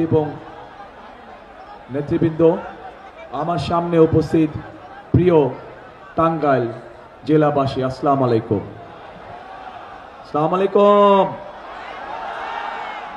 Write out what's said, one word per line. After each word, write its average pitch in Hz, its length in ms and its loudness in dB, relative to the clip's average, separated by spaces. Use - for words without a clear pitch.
এবং 160 220 2
নেতৃবৃন্দ, 156 500 -2
আমার 170 180 -2
সামনে 170 280 0
উপস্থিত 160 440 2
প্রিয় 175 280 4
টাঙ্গাইল 151 500 0
জেলাবাসী, 143 560 2
আসসালামু 135 440 0
আলাইকুম। 110 380 0
আসসালামু 160 360 -2
আলাইকুম। 202 720 6